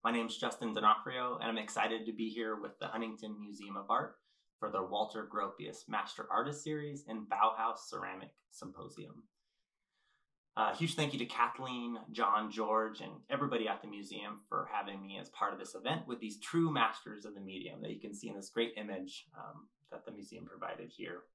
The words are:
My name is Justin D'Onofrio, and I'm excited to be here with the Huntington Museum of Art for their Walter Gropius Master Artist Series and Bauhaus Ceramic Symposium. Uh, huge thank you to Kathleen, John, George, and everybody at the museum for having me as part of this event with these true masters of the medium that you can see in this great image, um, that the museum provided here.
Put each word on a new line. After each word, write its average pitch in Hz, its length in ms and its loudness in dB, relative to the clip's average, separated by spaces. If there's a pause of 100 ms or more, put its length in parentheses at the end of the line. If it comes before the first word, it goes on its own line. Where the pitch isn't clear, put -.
My 120 80 6
name 117 160 4
is - 100 -4
Justin 117 380 0
D'Onofrio, 123 640 6
and 113 80 0
I'm 113 80 0
excited 107 480 0
to 110 80 -2
be 110 160 0
here 110 320 -2
with - 160 -8
the - 80 -6
Huntington 110 540 -4
Museum 101 360 -10
of 98 140 -6
Art - 280 2 (420)
for 107 100 0
their 92 160 2
Walter 104 420 0
Gropius - 640 -4
Master - 420 -2
Artist 139 320 2
Series 147 440 -4
and 110 200 -4
Bauhaus 110 640 4
Ceramic 95 400 -6 (220)
Symposium. - 720 -12 (1300)
Uh, 107 180 4
huge 160 200 2
thank 147 180 2
you 127 60 -2
to 120 60 0
Kathleen, 120 720 0 (140)
John, 107 400 4
George, 107 480 4
and - 120 -6 (180)
everybody 131 380 2
at 98 140 0
the 104 60 -12
museum 101 640 -8
for 101 220 0
having 101 300 -4
me 98 180 -8
as - 100 -10
part 101 240 0
of 92 60 -8
this 92 140 -8
event 139 320 0
with 120 140 -4
these 107 220 -6
true 165 300 4
masters 110 520 2
of 104 100 -8
the 98 60 -10
medium 95 420 -6
that 107 100 -4
you 107 80 -6
can 104 140 -8
see 107 140 -8
in 104 80 -6
this 98 140 -8
great 117 260 0
image, 98 520 -6 (100)
um, 104 300 -12 (220)
that - 160 -12
the - 60 -10
museum 101 340 -12
provided - 460 -8
here. - 280 -6 (160)